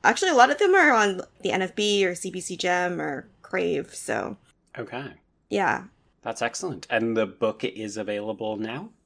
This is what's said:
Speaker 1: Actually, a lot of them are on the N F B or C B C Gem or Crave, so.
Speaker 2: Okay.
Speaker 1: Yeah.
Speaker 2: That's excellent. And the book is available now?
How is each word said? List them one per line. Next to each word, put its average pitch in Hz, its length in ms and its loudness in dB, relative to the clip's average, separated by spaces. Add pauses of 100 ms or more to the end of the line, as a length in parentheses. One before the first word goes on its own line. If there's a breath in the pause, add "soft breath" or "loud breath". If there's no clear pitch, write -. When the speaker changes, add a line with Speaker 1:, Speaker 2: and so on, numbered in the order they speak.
Speaker 1:
Actually, 359 260 4
a 311 40 2
lot 254 180 8
of 285 60 -2
them 392 180 4
are 311 160 6
on 202 300 2 (200)
the 190 80 -2
N 190 120 0
F 185 120 -6
B 202 320 2
or 180 80 0
C 180 160 -8
B 180 100 -10
C 175 160 -10
Gem 180 440 0
or 147 280 -8 (140)
Crave, 170 500 -2
so. - 440 -6 (420)
Speaker 2:
Okay. 123 360 -10 (340)
Speaker 1:
Yeah. 190 360 0 (380)
Speaker 2:
That's 117 200 -6
excellent. 117 460 -6
And 113 280 0
the 110 100 2
book 110 380 -2
is 107 320 -6
available 104 600 -6
now? 123 340 -8 (160)